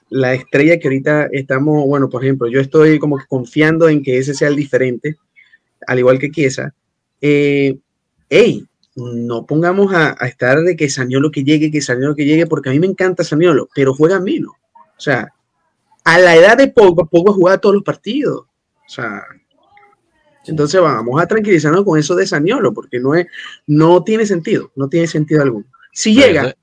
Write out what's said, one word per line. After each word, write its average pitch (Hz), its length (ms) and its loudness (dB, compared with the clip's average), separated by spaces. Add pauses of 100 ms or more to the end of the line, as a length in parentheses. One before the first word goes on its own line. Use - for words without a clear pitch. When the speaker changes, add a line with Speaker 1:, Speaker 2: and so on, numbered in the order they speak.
Speaker 1:
la 127 260 -2
estrella 151 440 0
que 160 80 -6
ahorita 139 440 -2
estamos, 139 560 -2
bueno, 139 200 0
por 127 160 -8
ejemplo, 135 240 -2
yo 127 140 0
estoy 151 380 2
como 143 180 -4
que 135 100 -16
confiando 156 640 0
en 151 140 0
que 127 160 -2
ese 135 160 -4
sea 147 120 -2
el 147 80 0
diferente, 131 640 -4 (720)
al 127 120 -2
igual 127 200 2
que 143 120 -6
Chiesa. 135 420 -4 (460)
Eh, 143 580 0 (520)
ey, 151 340 2 (320)
no 120 500 -8
pongamos 180 480 0
a, 160 240 0
a 123 100 -6
estar 127 340 0
de 170 160 0
que 151 120 -2
Zaniolo 135 420 -2
que 151 120 -6
llegue, 151 280 0
que 151 100 -4
Zaniolo 135 340 -4
que 147 100 -4
llegue, 160 220 2
porque 156 220 -4
a - 20 -2
mí 139 80 0
me 180 80 0
encanta 185 380 -2
Zaniolo, 156 500 0
pero 135 180 0
juega 160 280 2
menos. 247 300 -6 (460)
O - 40 -20
sea, 127 320 -4 (720)
a 165 140 4
la 175 180 6
edad 202 200 8
de 269 120 4
Pogba, 180 360 4
Pogba 175 280 2
jugaba 190 240 2
todos 202 180 2
los 196 80 -2
partidos. 208 580 -6
O - 480 -20
sea, 107 320 -12 (1200)
entonces 156 360 0
vamos 127 400 -2
a 175 60 -2
tranquilizarnos 202 560 0
con 165 160 0
eso 151 160 -2
de 185 100 0
Zaniolo, 170 480 -2
porque 120 260 -10
no 131 140 -2
es, 175 140 0 (400)
no 160 360 4
tiene 220 220 -2
sentido, 190 500 -4
no 139 140 -4
tiene 165 180 -2
sentido 151 360 -2
alguno. 113 220 -4 (260)
Si - 240 -2
Speaker 2:
Pero 262 120 6
Speaker 1:
llega, 156 200 2
Speaker 2:
ese 135 160 -10